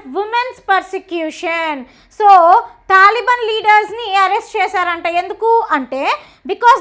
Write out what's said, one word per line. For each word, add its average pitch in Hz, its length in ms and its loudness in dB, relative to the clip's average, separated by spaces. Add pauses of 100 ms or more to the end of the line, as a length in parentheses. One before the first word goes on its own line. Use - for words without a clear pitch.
(180)
women's 466 400 -6 (120)
persecution. 330 1040 -6 (440)
So, 415 100 4 (640)
తాలిబాన్ 440 580 2
లీడర్స్ని 427 560 0 (180)
అరెస్ట్ 392 340 -4
చేశారంట. 349 480 -4 (160)
ఎందుకు 427 280 -4 (280)
అంటే, 262 240 -8 (480)
because 453 300 2